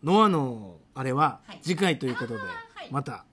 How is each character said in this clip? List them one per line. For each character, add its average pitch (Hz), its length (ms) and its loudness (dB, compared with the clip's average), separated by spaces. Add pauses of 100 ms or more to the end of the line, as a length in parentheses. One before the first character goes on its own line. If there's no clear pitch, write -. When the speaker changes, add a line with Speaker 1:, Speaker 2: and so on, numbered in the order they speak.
Speaker 1:
ノ 190 200 6
ア 214 60 6
の 117 500 -2 (140)
あ 131 100 -8
れ 131 80 -2
は 143 340 2
Speaker 2:
は 202 100 -18
い。 - 60 -20
Speaker 1:
次 170 140 -2
回 165 240 2
と 135 60 -6
い 127 60 -2
う 120 40 -4
こ - 120 -6
と 117 80 -6
で、 107 40 -8
Speaker 2:
あ - 40 -8
ー、 - 40 -10 (320)
は 370 40 -12
い。 240 80 -14
Speaker 1:
ま 139 120 -2
た。 107 300 -12